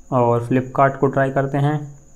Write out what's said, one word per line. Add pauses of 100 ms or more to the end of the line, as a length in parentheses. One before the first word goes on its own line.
(120)
और
Flipkart
को
ट्राई
करते
हैं। (120)